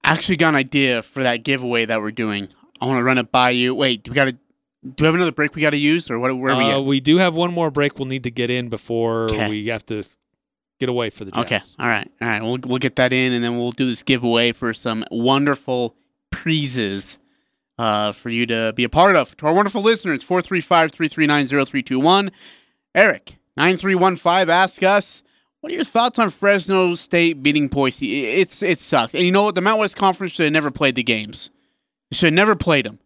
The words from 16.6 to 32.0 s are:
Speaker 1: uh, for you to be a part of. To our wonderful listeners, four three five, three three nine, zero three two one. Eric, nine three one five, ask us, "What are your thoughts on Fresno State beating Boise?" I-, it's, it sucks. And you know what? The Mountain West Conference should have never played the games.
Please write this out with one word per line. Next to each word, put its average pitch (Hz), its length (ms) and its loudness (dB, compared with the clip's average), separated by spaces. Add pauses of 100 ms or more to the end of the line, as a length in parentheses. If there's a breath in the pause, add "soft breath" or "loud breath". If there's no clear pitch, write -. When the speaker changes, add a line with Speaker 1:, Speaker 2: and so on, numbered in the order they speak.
Speaker 1:
uh, 107 320 0
for - 180 -12
you 117 160 0
to 113 300 -2
be 123 80 0
a 117 60 0
part 185 260 6
of. 135 220 0
To 151 100 -2
our 160 60 2
wonderful 202 280 0
listeners, 208 400 0
four 180 200 0
three 175 200 -4
five, 160 300 2
three 160 160 -4
three 151 180 0
nine, 147 220 2
zero 139 180 0
three 135 160 -6
two 131 180 -2
one. 185 300 4 (640 soft breath)
Eric, 185 440 2 (200)
nine 175 200 2
three 190 180 0
one 180 220 2
five, 175 320 0
ask 185 340 2
us, 196 400 0 (380)
"What 320 100 -10
are 349 40 -6
your 339 100 -4
thoughts 233 340 -2
on 214 100 2
Fresno 185 680 2
State 170 460 0
beating 147 280 2
Boise?" 131 580 -2
I-, 147 140 2
it's, - 200 -2
it 185 180 0
sucks. 117 360 -2
And 175 80 0
you 180 80 2
know 202 120 4
what? 208 120 -2
The 180 60 -2
Mountain 214 180 2
West 208 160 -2
Conference 190 380 0
should 170 100 -2
have 151 100 2
never 151 180 0
played 131 240 0
the 123 80 -2
games. 107 460 -4 (640)